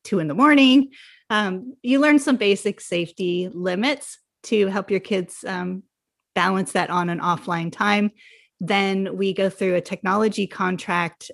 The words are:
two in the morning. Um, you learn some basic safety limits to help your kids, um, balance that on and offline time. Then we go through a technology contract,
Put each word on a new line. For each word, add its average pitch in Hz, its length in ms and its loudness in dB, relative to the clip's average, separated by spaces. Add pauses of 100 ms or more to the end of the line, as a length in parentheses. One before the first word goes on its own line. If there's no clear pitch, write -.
two 196 160 -2
in 160 80 -2
the 143 60 -4
morning. 269 560 6 (400)
Um, 214 540 -4
you 262 160 2
learn 294 200 6
some 277 180 2
basic 202 440 0
safety 175 720 -4
limits 185 640 -4 (240)
to 208 240 2
help 196 220 -4
your 196 100 0
kids, 190 460 -4
um, 180 380 -6 (500)
balance 190 380 0
that 180 180 -2
on 175 200 -2
and 170 100 -4
offline 170 520 -2
time. 208 400 0 (480)
Then 196 580 0
we 196 160 0
go 190 160 0
through 185 260 -2
a 175 60 0
technology 202 640 -2
contract, 180 880 -4